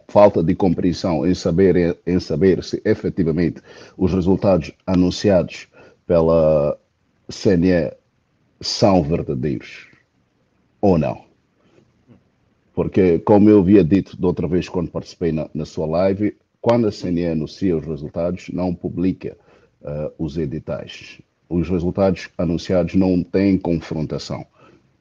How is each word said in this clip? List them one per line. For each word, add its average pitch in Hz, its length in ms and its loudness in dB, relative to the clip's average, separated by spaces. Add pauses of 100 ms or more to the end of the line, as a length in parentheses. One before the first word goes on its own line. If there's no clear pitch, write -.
falta 104 340 4
de 85 140 0
compreensão 85 720 -2
em 90 80 2
saber, 90 400 2
em, 87 400 0
em 92 60 2
saber 85 420 0
se - 220 -8
efetivamente 85 760 -2 (360)
os 85 160 0
resultados 92 580 2 (160)
anunciados 90 800 0 (400)
pela 80 720 2 (480)
C 98 300 0
N 90 140 4
E 82 280 -2 (640)
são 95 400 2
verdadeiros 71 840 -6 (960)
ou 95 160 4
não. 65 260 -4 (1500)
Porque, 85 440 2
como 104 300 6
eu 104 120 8
havia 95 240 6
dito 80 340 0
da 90 80 -2
outra 85 220 -4
vez 85 180 -2
quando 87 240 -6
participei 82 400 -6
na, 78 220 -6
na 76 100 -6
sua 80 220 -8
live, 95 500 -2 (240)
quando 117 260 2
a 104 60 0
C - 160 -10
N 87 140 -2
E 87 60 -2
anuncia 80 500 -2
os 73 80 -6
resultados, 80 640 -8
não 87 260 -4
publica, 90 640 -6 (440)
eh, 73 380 -8
os 78 180 -6
editais. - 840 -10 (260)
Os 82 220 -2
resultados 90 580 0 (100)
anunciados 87 580 -2
não 92 280 2
têm 95 340 0
confrontação. 78 880 -6 (560)